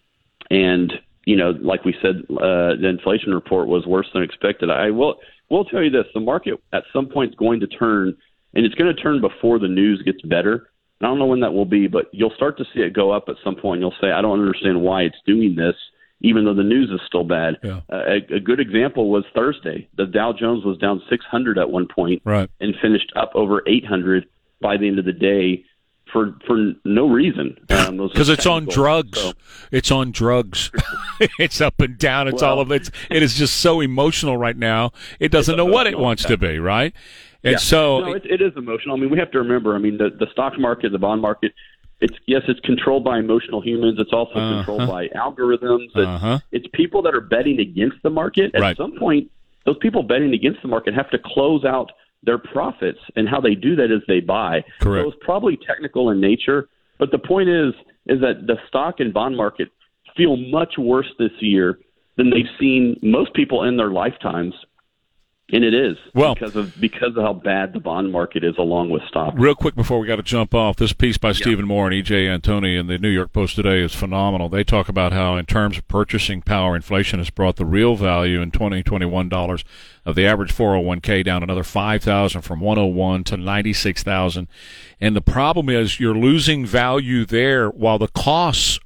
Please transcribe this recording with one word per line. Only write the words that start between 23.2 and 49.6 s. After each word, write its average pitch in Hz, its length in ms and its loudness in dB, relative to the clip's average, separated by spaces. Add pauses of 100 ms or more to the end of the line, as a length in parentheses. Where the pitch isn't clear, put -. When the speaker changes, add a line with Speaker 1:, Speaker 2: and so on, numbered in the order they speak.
Speaker 1:
over 101 320 2
eight 120 180 2
hundred 92 420 0 (320)
by 104 160 0
the 104 120 0
end 98 120 0
of 92 60 -2
the 92 80 -2
day 92 500 0 (480)
for, 107 240 -2 (100)
for 107 280 0 (100)
no 113 240 2
reason. 120 500 0 (120)
Um, 95 260 2
those 95 160 -6
Speaker 2:
'Cause 147 160 2
it's 151 180 2
on 165 180 2
Speaker 1:
technical, 139 200 0
Speaker 2:
drugs. 143 380 0
Speaker 1:
so. 92 120 -4 (380)
Speaker 2:
It's 131 200 0
on 131 200 0
drugs. 117 640 0
<laughs> - 60 0 (560)
It's - 240 0
up 143 180 0
and 127 200 0
down. 139 280 0
It's 127 140 -2
Speaker 1:
Well, 139 120 4
Speaker 2:
all 131 60 0
of 135 120 0
it. 139 180 -2 (220)
It 156 100 2
is 123 140 2
just 135 220 0
so 165 220 4
emotional 139 560 0
right 120 220 -2
now. 117 340 0 (280)
It 151 120 0
doesn't 156 220 4
Speaker 1:
it's 160 40 -2
Speaker 2:
know 175 80 4
what 226 200 4
it 214 40 0
Speaker 1:
emotional, 156 140 -2
Speaker 2:
wants 120 200 0
Speaker 1:
yeah. 110 60 0
Speaker 2:
to 113 80 2
be, 85 200 0
right? 104 360 0 (500)
And 123 80 2
Speaker 1:
Yeah. - 80 2
Speaker 2:
so 147 400 4
Speaker 1:
No, 175 140 -4
it, 190 120 -8
it 180 160 0
is 190 160 0
emotional. 123 380 -6
I 131 40 -2
mean, 135 120 0
we 160 80 2
have 196 120 -2
to 135 60 0
remember, 120 380 0
I - 20 0
mean, 104 220 0
the, 104 100 2
the - 220 -4
stock 131 260 -4
market, 120 340 0
the 98 60 -2
bond 104 240 0
market, 107 320 -2 (460)
it's, - 160 -2 (100)
yes, 131 220 0
it's - 140 -2
controlled 131 420 0
by 123 160 0
emotional 110 420 -2
humans. 113 380 0
It's 107 120 -2
also 117 220 0
Speaker 2:
Uh-huh. 110 300 -2
Speaker 1:
controlled 104 260 -2
by 90 200 -6
algorithms 123 840 0
that 101 140 2
Speaker 2:
Uh-huh. 101 320 -2 (120)
Speaker 1:
it's 127 220 -6
people 170 300 2
that 165 100 2
are 120 80 0
betting 120 380 0
against 98 420 -2
the 156 80 0
market. 160 460 0
At 202 60 2
Speaker 2:
Right. 196 140 0
Speaker 1:
some 220 220 -8
point, 151 320 0 (360)